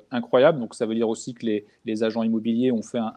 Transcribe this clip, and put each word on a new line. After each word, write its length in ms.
incroyable. 480
Donc, 160
ça 100
veut 80
dire 140
aussi 260
que 100
les, 220
les 200
agents 180
immobiliers 480
ont 120
fait 160
un, 180